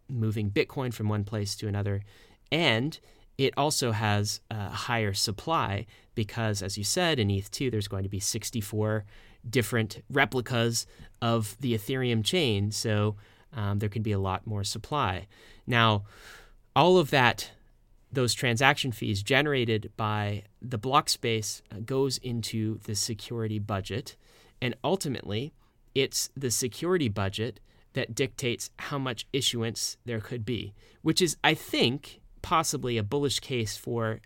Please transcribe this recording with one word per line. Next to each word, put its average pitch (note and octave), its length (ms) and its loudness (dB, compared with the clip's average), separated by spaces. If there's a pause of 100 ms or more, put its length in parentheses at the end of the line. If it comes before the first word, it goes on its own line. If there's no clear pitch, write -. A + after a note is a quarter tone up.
moving A2 420 0
Bitcoin C3 420 -2
from G#2+ 140 -2
one G#2 160 0
place G2+ 320 -4
to G#2+ 120 -6
another. G2+ 340 -2 (500)
And C#3+ 480 2 (380)
it C3+ 200 2
also C#3 360 2
has G#2 480 0 (100)
a G#2 180 -4
higher G#2+ 440 -2
supply A#2 720 -2 (280)
because, G#2+ 460 -2
as G2 160 -6
you G2+ 60 -4
said, E3 340 2
in G#2 140 4
eth G2 180 -2
two, C3 220 -2
there's G#2 160 -2
going G2 160 -4
to F#2+ 60 -4
be G2 100 -6
sixty-four G#2+ 840 -2 (440)
different A2+ 600 0
replicas A#2+ 760 2 (360)
of A#2 400 2
the B2 120 0
Ethereum A#2+ 500 0
chain. A2 480 2
So, G#2+ 440 0 (380)
um, G2+ 260 -2
there G#2 100 -2
can G#2+ 140 -4
be G#2+ 80 0
a G2 80 2
lot F#2+ 260 -2
more G#2 180 -4
supply. G2+ 640 -2 (380)
Now, A2+ 380 4 (720)
all F3 220 8
of E3+ 120 4
that, B2 420 4 (600)
those B2+ 240 2
transaction C3+ 560 4
fees G#2+ 320 -2
generated B2+ 760 2
by G#2 460 -2 (180)
the B2+ 160 -4
block C3 320 2
space, - 640 -2
uh, G2+ 80 -10
goes C3 400 0
into A2+ 640 -2
the A2 100 -6
security A2 640 -4
budget. G#2 580 -4 (460)
And B2 220 0
ultimately, C3+ 720 -2 (420)
it's - 420 0
the C3 140 -2
security D3+ 580 0
budget G2+ 500 -2 (340)
that B2 200 -4
dictates B2+ 640 -2
how C#3+ 220 -6
much B2+ 340 -6
issuance A#2 720 -2
there A2+ 160 -4
could A#2 240 -8
be, G#2 280 -4 (280)
which D#3+ 200 2
is, E3+ 220 2
I D#3 120 6
think, D3 640 0 (200)
possibly C3 560 0
a G#2+ 60 0
bullish C#3+ 360 0
case A#2 380 -4
for A2+ 480 -2